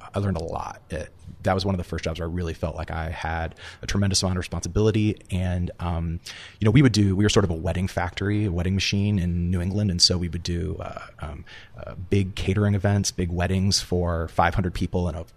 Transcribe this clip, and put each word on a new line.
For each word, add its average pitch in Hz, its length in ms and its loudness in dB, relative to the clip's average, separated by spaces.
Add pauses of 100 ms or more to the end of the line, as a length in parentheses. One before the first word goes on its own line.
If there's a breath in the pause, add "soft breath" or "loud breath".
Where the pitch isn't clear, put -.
(140)
I 104 60 -2
learned 98 180 0
a 82 60 -6
lot. - 360 -8 (120)
It, - 200 -8 (320)
that 95 120 4
was 95 100 0
one 98 80 2
of 92 40 -2
the 85 60 -4
first 85 200 -6
jobs 82 160 -4
where 85 100 -4
I - 20 -6
really 85 220 -4
felt 80 220 -4
like 82 160 -8
I 80 180 -4
had 82 460 -6 (260 loud breath)
a - 60 -12
tremendous 98 340 2
amount 92 160 0
of 90 40 -2
responsibility. 104 760 0 (140)
And, 90 480 -2
um, 85 400 -2 (400 loud breath)
you 104 60 2
know, 110 60 6
we 143 120 8
would 127 80 8
do, 98 240 4
we 104 100 4
were 107 40 6
sort 104 160 6
of 85 40 2
a 85 60 0
wedding 87 320 0
factory, 101 580 0
a 95 60 0
wedding 90 240 0
machine 101 420 2
in 87 320 2
New 92 100 2
England. 98 300 2
And 87 100 0
so 90 200 4
we 87 100 -2
would 85 140 -6
do, 85 360 -2
uh, - 200 -10 (200)
um, 73 260 -12 (380 loud breath)
uh, - 120 -12 (160)
big 98 240 0
catering 101 400 2
events, 101 340 2
big 90 220 -2
weddings 92 500 2
for 85 460 0
five 85 260 2
hundred 90 220 0
people 87 340 0
in 80 60 -6
a 82 80 -8 (140)